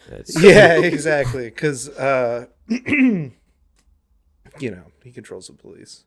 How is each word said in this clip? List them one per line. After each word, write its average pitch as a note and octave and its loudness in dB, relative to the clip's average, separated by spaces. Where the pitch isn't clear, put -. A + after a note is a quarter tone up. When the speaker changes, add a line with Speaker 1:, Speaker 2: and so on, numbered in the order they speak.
Speaker 1:
That's - -10
Speaker 2:
<laughs> - 2
Yeah, F3+ 8
exactly. C#3+ -4
'Cause, C#3 -8
uh, B2 -4
<clears throat> - -20
you A3+ -4
know, G2 -12
he B2 -20
controls F#2+ -20
the - -20
police. - -20